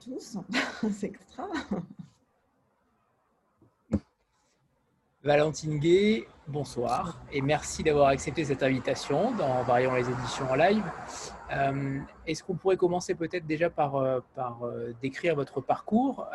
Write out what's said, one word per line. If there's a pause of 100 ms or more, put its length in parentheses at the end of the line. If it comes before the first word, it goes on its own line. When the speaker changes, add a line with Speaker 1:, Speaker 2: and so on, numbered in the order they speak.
Speaker 1:
tous. (140)
<laughs>
C'est
extra. (3750)
Speaker 2:
Valentine
Gay, (220)
bonsoir
Speaker 1:
Bonsoir.
Speaker 2:
et
merci
d'avoir
accepté
cette
invitation
dans
Variant
les
éditions
en
live. (680)
Euh, (260)
est-ce
qu'on
pourrait
commencer
peut-être
déjà
par,
euh, (160)
par,
euh,
décrire
votre
parcours,